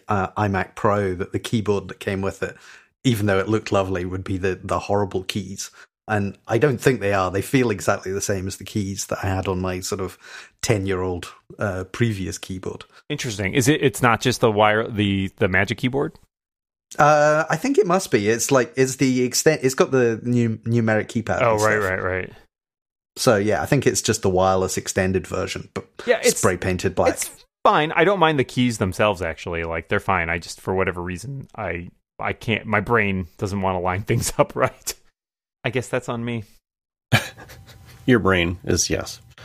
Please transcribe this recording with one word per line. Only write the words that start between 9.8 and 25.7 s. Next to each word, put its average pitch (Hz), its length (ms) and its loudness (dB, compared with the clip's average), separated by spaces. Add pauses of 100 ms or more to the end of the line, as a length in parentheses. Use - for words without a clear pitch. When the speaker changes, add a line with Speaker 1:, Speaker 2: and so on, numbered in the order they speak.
Speaker 1:
sort 95 200 -6
of 92 160 -8 (460)
ten-year-old, 92 680 -2 (260)
uh, 92 320 -4
previous 95 480 -2
keyboard. - 460 -10 (240)
Speaker 2:
Interesting. 107 460 -4
Is 120 120 2
it, 151 160 2
it's 135 200 0
not 117 180 4
just 120 200 0
the 117 120 4
wire, 107 360 4
the, 98 500 0
the 101 100 2
Magic 98 300 0
Keyboard? 135 380 -4 (840)
Speaker 1:
Uh, 151 520 6
I 160 60 0
think 277 220 0
it 403 100 6
must 185 240 0
be. 104 160 2
It's 117 240 2
like, 127 240 4
it's 131 200 2
the 127 260 2
extent, 147 420 2
it's 131 100 2
got 180 160 2
the 120 320 2
nu-, 117 360 2
numeric 113 500 0
keypad 104 340 -2
Speaker 2:
Oh, 117 120 4
Speaker 1:
and 107 100 0
Speaker 2:
right, 107 160 4
Speaker 1:
stuff. 95 100 0
Speaker 2:
right, 98 120 -2
right. 92 300 -4 (840)
Speaker 1:
So, 117 200 4
yeah, 101 260 0
I - 40 -4
think 135 200 2
it's - 160 0
just - 200 0
the 98 80 2
wireless 92 460 2
extended 95 500 -2
version, - 480 -8